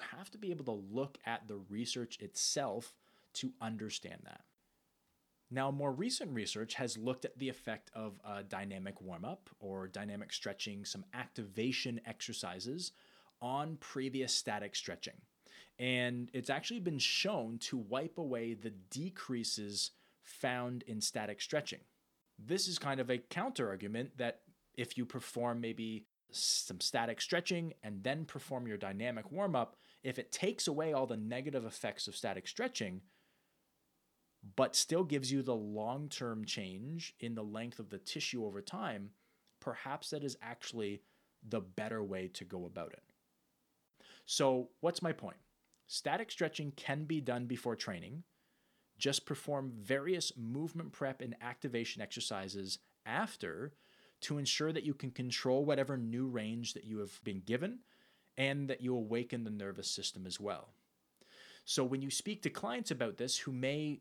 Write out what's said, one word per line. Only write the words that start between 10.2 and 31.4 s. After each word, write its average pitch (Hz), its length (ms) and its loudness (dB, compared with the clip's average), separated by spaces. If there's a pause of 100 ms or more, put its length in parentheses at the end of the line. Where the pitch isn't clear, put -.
stretching, 101 520 -4
some 98 280 -6
activation 120 960 -2
exercises 113 840 -4 (480)
on 143 360 0
previous 131 580 0
static 104 400 0
stretching. - 460 -4 (580)
And 123 540 4
it's 127 180 0
actually 185 300 0
been 170 180 2
shown 123 600 4
to - 180 -2
wipe 127 420 0
away 120 360 0
the 110 160 -4
decreases 107 1200 -2 (320)
found 123 640 0
in 107 140 -2
static 107 400 0
stretching. - 400 0 (580)
This 175 300 2
is 170 100 0
kind 139 220 2
of 123 100 2
a 123 80 4
counter 170 500 0
argument 104 480 -2
that 120 240 -2 (360)
if 117 200 -2
you 123 80 2
perform 120 560 -2
maybe 113 460 -2 (240)
some - 500 2
static 117 400 2
stretching 170 640 2
and 104 200 -4
then 147 220 2
perform 131 420 -4
your 107 120 -2
dynamic 104 520 -2
warm-up, 156 460 2 (260)
if 131 160 -2
it - 140 -6
takes - 340 2
away 156 260 4
all 135 140 6
the 117 100 0
negative 120 480 0